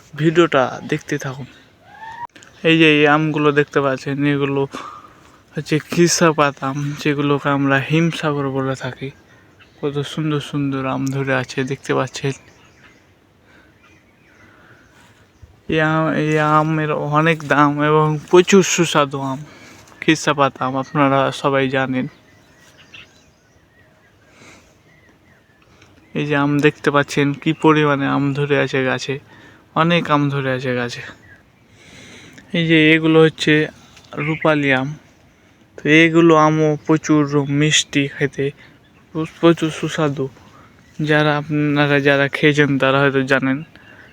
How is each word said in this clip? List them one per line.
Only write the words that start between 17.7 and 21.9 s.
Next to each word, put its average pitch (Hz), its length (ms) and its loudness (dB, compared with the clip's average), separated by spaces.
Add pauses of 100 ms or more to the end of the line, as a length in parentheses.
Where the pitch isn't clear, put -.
এবং 151 360 2 (100)
প্রচুর 185 340 6
সুস্বাদু 143 580 -2
আম, 135 180 -6 (640)
খিরসাপাত 147 600 0
আম, 131 160 -4
আপনারা 135 540 0
সবাই 135 380 -2
জানেন। 131 380 -4 (4000)